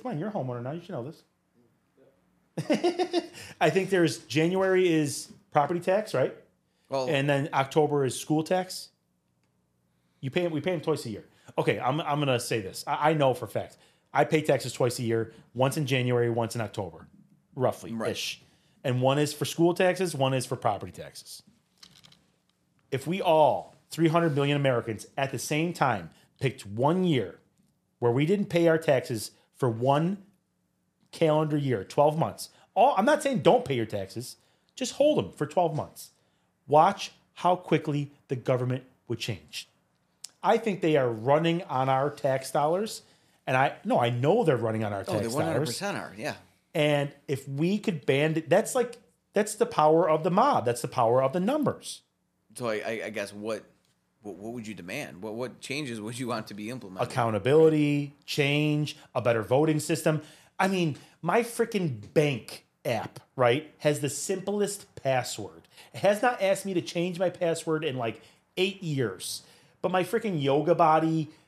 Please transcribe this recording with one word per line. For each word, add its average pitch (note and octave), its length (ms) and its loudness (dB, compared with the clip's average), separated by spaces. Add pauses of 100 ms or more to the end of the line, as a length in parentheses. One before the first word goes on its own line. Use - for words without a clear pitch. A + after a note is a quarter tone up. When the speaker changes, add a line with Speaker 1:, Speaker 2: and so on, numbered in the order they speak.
Speaker 1:
Come B3+ 120 -8
on, D3 60 -6
you're G3+ 100 -6
a - 20 -8
homeowner B2+ 320 -6
now. C3 80 -8
You E3+ 100 -10
should G3+ 100 -16
know B2+ 120 -8
this. - 200 -14 (1300)
<laughs> F4 720 -2 (300)
I E3 80 6
think F#3+ 200 0
there's, F3 300 2
January F#3 720 2
is D3+ 400 -2 (200)
property D#3 280 2
tax, F#3+ 340 0
right? C3 220 0 (540)
Speaker 2:
Well, C3+ 200 -4
Speaker 1:
And C#3 200 2
then C#3+ 240 0
October C#3+ 520 2
is B2 140 -4
school D#3 240 0
tax. F3+ 460 -4 (1300)
You C3 100 -6
pay F3+ 140 0
'em, E3 60 -2
we D3 100 -2
pay F#3 120 -2
'em D#3+ 80 -4
twice D#3 240 -2
a A#2+ 40 -8
year. F#2+ 160 -10 (320)
Okay, B2 220 2
I'm, C#3+ 220 -2
I'm D3 180 -2
gonna C3+ 200 2
say A#2 220 -4
this. F#2 260 -12
I, D3 240 2
I - 20 4
know C#3 200 4
for A2+ 120 -8
a - 40 -8
fact. - 280 -8 (360)
I C#3+ 100 6
pay D3+ 180 2
taxes C3+ 320 0
twice B2 260 0
a B2 40 -4
year, A2+ 300 -2 (200)
once B2+ 240 0
in D3+ 80 -2
January, B2 440 2
once A#2 260 -2
in A#2 60 -4
October, G2+ 460 -8 (480)
roughly, A#2 380 -2
Speaker 2:
Right. G#2+ 180 -4
Speaker 1:
ish. - 300 -8 (420)
And B2+ 180 0
one C3+ 180 4
is D3 140 0
for C#3 120 -6
school E3+ 280 2
taxes, F3+ 420 0
one C3 180 0
is B2+ 120 -2
for - 100 -6
property F#2+ 360 -4
taxes. - 520 -18 (1500)
If C3 140 -4
we F3+ 160 -4
all, D3+ 540 2 (160)
three E3 160 2
hundred D#3+ 280 2
million C#3+ 220 2
Americans, A#2 480 0 (120)
at C#3 140 -2
the A#2+ 80 -6
same D#3+ 340 -2
time G#2 360 -2 (300)
picked B2+ 260 -4
one C#3 380 0
year B2 360 0 (600)
where A#2+ 120 2
we C#3 140 2
didn't G3+ 220 2
pay E3+ 200 2
our E3 100 6
taxes C3 540 0 (220)
for B2+ 160 0
one C#3 480 0 (920)
calendar D#3 460 2
year, B2+ 260 -2
twelve D3+ 340 2
months. G#2+ 320 -4 (240)
All, B3+ 240 6
I'm A#3 80 4
not D4 160 4
saying C4 180 0
don't G3 260 6
pay C#3 100 -2
your A2+ 100 0
taxes. G#2 520 -8 (380)
Just B3+ 180 -6
hold C#4 300 4
'em F2 100 -10
for D3 120 -6
twelve D#3+ 300 0
months. - 360 -8 (560)
Watch D#3+ 440 4 (240)
how F3+ 200 2
quickly D3 560 -2 (160)
the C#3 80 -6
government B2+ 480 -2 (240)
would A#2 120 -6
change. - 480 -10 (720)
I G#3+ 160 4
think A3 240 -4
they D#3 140 4
are C3 140 4
running D#3 540 2
on C3 260 0
our C3+ 200 2
tax C3+ 420 -4
dollars. E3+ 500 -2 (440)
And C3+ 120 0
I, C#3+ 160 2 (100)
no, G3+ 160 2
I A#2+ 120 4
know D3+ 320 4
they're D3+ 120 4
running A2 280 0
on G#2 100 -4
our G2 140 -6
Speaker 2:
Oh, - 100 -2
they G#2 60 -2
Speaker 1:
tax A2+ 100 -4
Speaker 2:
one G#2 120 -2
hundred C3 200 -2
percent E3+ 320 -6
Speaker 1:
dollars. F2 200 -10
Speaker 2:
are, A2 40 -12
yeah. B2+ 140 -6 (400)
Speaker 1:
And D3 360 2 (160)
if C#3+ 220 -6
we E3+ 300 0
could F3 260 -4
band D3+ 320 2
it, D#3+ 100 -4
that's G3 280 2
like, A#3+ 220 -2 (360)
that's G#3 220 0
the A#3+ 100 0
power D#3+ 420 4
of D#3 160 2
the F3+ 60 -2
mob. G3+ 360 2
That's A#2+ 180 -2
the C#3 40 -4
power B2 360 2
of C3+ 100 0
the F3+ 60 -2
numbers. A#3+ 640 -4 (500)
Speaker 2:
So B2 160 -6
I, G#2+ 60 -2
I, G#2+ 300 -6
I A2 40 -8
guess G2+ 240 -8
what, G#2 300 -8 (580)
what, G2+ 140 -12
what G#2+ 180 -12
would A2+ 140 -12
you G#2 80 -10
demand? F2+ 480 -12
What, G#2+ 100 -10
what A#2+ 280 -10
changes C3 380 -8
would A#2 200 -10
you B2+ 80 -8
want A2+ 200 -6
to A2 60 -16
be G#2 160 -10
implemented? A2 420 -8
Speaker 1:
Accountability, C#3+ 1000 2 (120)
change, D3 720 0 (180)
a B2 60 -2
better A2+ 200 2
voting D3 380 2
system. D#3 420 0 (380)
I F#3+ 80 2
mean, F3 300 0 (260)
my F#3 180 2
freaking F#3 720 -4
bank C#3+ 540 0 (180)
app, G#2+ 340 -6 (160)
right, B2+ 440 2
has D3 220 0
the C#3+ 80 -2
simplest G3 840 -4
password. A2+ 680 -4 (320)
It A#2+ 60 -12
has G#3 200 2
not B3 180 0
asked G3 280 0
me F#3+ 80 -2
to E3+ 60 0
change F3 360 -4
my F3+ 140 0
password D#3+ 520 -2
in, C3 140 -4
like, A#2 240 -4 (360)
eight F#3+ 260 -2
years. B2+ 580 -4 (400)
But F3+ 100 -2
my F#3 120 2
freaking G3 380 -2
Yoga D3 340 2
Body, D#3 540 4 (180)